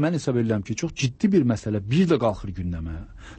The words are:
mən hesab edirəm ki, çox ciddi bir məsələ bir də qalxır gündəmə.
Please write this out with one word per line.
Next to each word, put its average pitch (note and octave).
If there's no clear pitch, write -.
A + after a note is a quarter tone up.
mən E3
hesab B2+
edirəm A2
ki, A2
çox -
ciddi C#3
bir E3
məsələ G#2+
bir F3
də D#3
qalxır G#2
gündəmə. E2